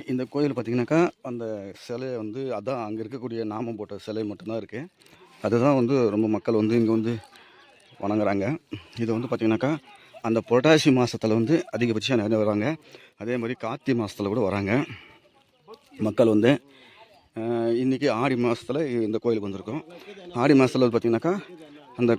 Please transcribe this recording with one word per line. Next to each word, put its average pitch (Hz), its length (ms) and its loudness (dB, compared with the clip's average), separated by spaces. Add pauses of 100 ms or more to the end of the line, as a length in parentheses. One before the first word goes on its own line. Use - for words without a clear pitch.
(120)
இந்த 127 120 -2 (100)
கோயில் 143 200 0
பார்த்தீங்கன்னாக்கா, 120 460 0 (300)
அந்த 117 160 -8 (400)
சிலையை 123 380 -8
வந்து, 110 180 -8 (160)
அதான் 120 280 -6
அங்க 110 180 -8
இருக்கக்கூடிய 113 400 -8 (100)
நாமம் 113 260 -6
போட்ட 101 180 -10
சிலை 110 260 -6
மட்டும்தான் 104 380 -6
இருக்கு. 104 200 -12 (600)
அதுதான் 120 380 4
வந்து 123 160 2 (200)
ரொம்ப 110 200 2
மக்கள் 107 260 0
வந்து 110 180 2
இங்க 113 120 2
வந்து 113 220 0 (880)
வணங்குறாங்க. 101 440 0 (580)
இது 110 120 -2
வந்து 120 140 -4
பார்த்தீங்கன்னாக்கா, 110 420 2 (500)
அந்த 113 180 0 (100)
புரட்டாசி 147 480 6
மாசத்துல 113 420 2
வந்து 113 160 2 (160)
அதிகபட்சம் 113 520 0
நிறைய 110 200 2
வராங்க. 104 240 0 (540)
அதே 120 200 -6
மாதிரி 117 220 -6
கார்த்திகை 127 380 -2
மாசத்துல 101 320 -2
கூட 120 160 0
வராங்க 98 220 0 (1400)
மக்கள் 107 280 4
வந்து. 110 160 6 (880)
அஹ், 117 340 -2 (100)
இன்னைக்கு 131 280 0
ஆடி 127 240 0 (100)
மாசத்துல 120 320 -2 (300)
இந்த 107 160 -2
கோயிலுக்கு 110 260 0
வந்திருக்கோம். 104 340 -8 (580)
ஆடி 143 180 6
மாசத்துல 127 240 4
வந்து 117 120 2
பார்த்தீங்கன்னாக்கா, 117 400 0 (640)
அந்த 120 200 4